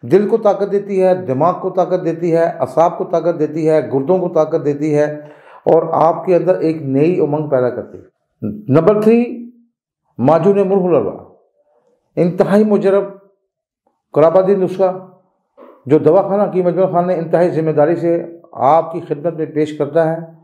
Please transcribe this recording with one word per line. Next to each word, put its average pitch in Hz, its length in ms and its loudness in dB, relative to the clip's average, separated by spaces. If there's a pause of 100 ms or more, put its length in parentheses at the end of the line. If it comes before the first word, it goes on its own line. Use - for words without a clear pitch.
दिल 175 240 2
को 226 120 0
ताकत 202 300 0
देती 202 300 -4
है, 185 160 4 (120)
दिमाग 143 300 0
को 185 160 -6
ताकत 180 280 -2
देती 165 300 -4
है, 165 160 2 (120)
असाब 165 400 0
को 190 80 -4
ताकत 170 300 -2
देती 151 280 -4
है, 156 240 2
गुर्दों 135 320 0
को 180 100 -4
ताकत 156 320 0
देती 147 280 -2
है 147 160 2 (600)
और 160 300 2
आपके 165 380 2
अंदर 170 280 0
एक 160 220 -2
नई 143 360 0
उमंग 151 300 -2
पैदा 127 200 0
करती 113 280 -12
है। - 540 -12 (180)
Number 185 320 4
three, 233 380 2 (760)
माजून 165 420 2
मुरहुल 185 340 0
अरवा, 107 200 0 (1040)
इंतहाई 180 480 2
मुजरब 196 460 0 (1040)
कराबादी 180 420 4
नुस्खा 185 340 -2 (960)
जो 143 140 4
दवाखाना 190 480 2
की 180 140 -2
मजमा 175 260 0
खान 175 180 0
ने 180 100 -2
इंतहाई 165 340 0
जिम्मेदारी 156 460 0
से 170 180 -2 (500)
आपकी 160 380 2
खिदमत 156 320 -6
में 151 200 -8
पेश 151 240 -2
करता 151 260 0
है। 165 140 -2 (260)